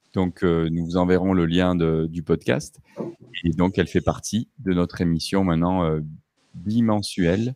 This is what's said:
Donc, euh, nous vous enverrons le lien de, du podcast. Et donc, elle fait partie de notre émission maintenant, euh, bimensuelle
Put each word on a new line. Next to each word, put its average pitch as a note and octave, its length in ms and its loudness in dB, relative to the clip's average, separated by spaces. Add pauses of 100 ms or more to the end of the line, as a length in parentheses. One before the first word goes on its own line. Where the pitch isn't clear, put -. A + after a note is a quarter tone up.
(140)
Donc, F#2 320 -2
euh, E2 240 2
nous E2+ 160 -2
vous E2+ 100 -4
enverrons F2+ 380 2
le F2 120 4
lien F2+ 300 2
de, D#2+ 340 0
du E2 140 -8
podcast. - 560 -2 (640)
Et E2+ 80 0
donc, F2 260 0
elle F2 100 0
fait F2+ 120 0
partie - 480 -4 (120)
de G2 120 -4
notre F2 300 0
émission F2 420 0
maintenant, F2 400 2
euh, D#2 160 0 (560)
bimensuelle G#2 1000 0